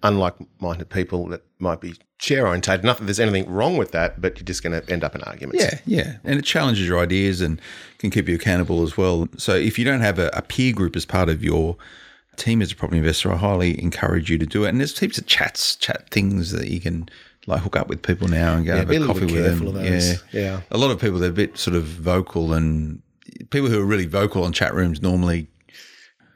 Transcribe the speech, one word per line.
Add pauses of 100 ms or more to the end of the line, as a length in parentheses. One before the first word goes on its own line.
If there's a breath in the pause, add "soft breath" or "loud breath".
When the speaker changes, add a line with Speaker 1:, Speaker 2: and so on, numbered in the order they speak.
Speaker 1:
unlike-minded
people
that (160)
might
be (240)
share-orientated.
Not
that
there's
anything
wrong
with
that,
but
you're
just
gonna
end
up
in
arguments.
Speaker 2:
Yeah,
yeah.
And
it
challenges
your
ideas
and (380 loud breath)
can
keep
you
accountable
as
well.
So
if
you
don't
have
a,
a
peer
group
as
part
of
your (600 loud breath)
team
as
a
property
investor,
I
highly
encourage
you
to
do
it.
And
there's
heaps
of
chats,
chat
things
that
you
can, (380 loud breath)
like,
hook
up
with
people
now
and
go
Speaker 1:
Yeah,
Speaker 2:
have
Speaker 1:
be
a
Speaker 2:
a
Speaker 1:
little
Speaker 2:
coffee
Speaker 1:
bit
Speaker 2:
with
Speaker 1:
careful
Speaker 2:
them.
Speaker 1:
of
those. (100)
Speaker 2:
Yeah.
Speaker 1:
Yeah. (100)
Speaker 2:
A
lot
of
people,
they're
a
bit
sort
of
vocal,
and (500)
people
who
are
really
vocal
on
chat
rooms
normally (880 loud breath)